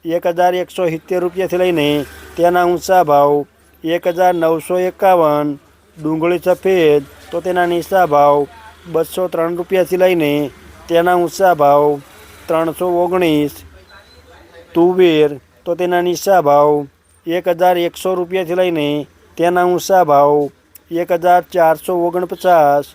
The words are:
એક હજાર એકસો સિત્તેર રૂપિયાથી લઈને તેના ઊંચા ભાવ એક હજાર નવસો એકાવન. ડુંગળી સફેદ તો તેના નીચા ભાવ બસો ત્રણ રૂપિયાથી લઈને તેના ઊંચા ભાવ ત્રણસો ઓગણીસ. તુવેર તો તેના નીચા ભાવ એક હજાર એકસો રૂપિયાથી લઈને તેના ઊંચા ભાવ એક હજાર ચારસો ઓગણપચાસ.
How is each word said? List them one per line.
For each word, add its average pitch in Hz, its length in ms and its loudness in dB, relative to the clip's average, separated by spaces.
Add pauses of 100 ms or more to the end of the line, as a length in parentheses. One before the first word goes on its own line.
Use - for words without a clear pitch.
(140)
એક 175 100 -2
હજાર 180 300 0
એકસો 180 340 -6
સિત્તેર 165 340 -4
રૂપિયાથી 180 400 -4
લઈને 165 260 0 (480)
તેના 175 300 2
ઊંચા 180 380 0
ભાવ 143 280 2 (520)
એક 165 200 -4 (120)
હજાર 180 180 2
નવસો 165 420 -2 (120)
એકાવન. 160 600 0 (480)
ડુંગળી 160 480 -4
સફેદ 175 580 0 (280)
તો 170 100 -6
તેના 180 260 -2
નીચા 175 400 0
ભાવ 147 320 4 (540)
બસો 160 360 -4
ત્રણ 170 300 -4
રૂપિયાથી 180 440 -2
લઈને 170 300 2 (560)
તેના 170 280 2
ઊંચા 175 380 0
ભાવ 147 460 2 (460)
ત્રણસો 165 400 -4 (160)
ઓગણીસ. 160 520 0 (1160)
તુવેર 170 580 2 (340)
તો 175 100 -8
તેના 175 280 -2
નીચા 180 400 0
ભાવ 147 300 4 (540)
એક 170 200 -4 (120)
હજાર 180 200 2
એકસો 175 360 -4
રૂપિયાથી 180 460 -4
લઈને 165 280 -2 (480)
તેના 175 300 0
ઊંચા 180 380 0
ભાવ 147 320 4 (540)
એક 170 200 -6 (120)
હજાર 180 200 4 (100)
ચારસો 160 400 0 (140)
ઓગણપચાસ. 165 880 0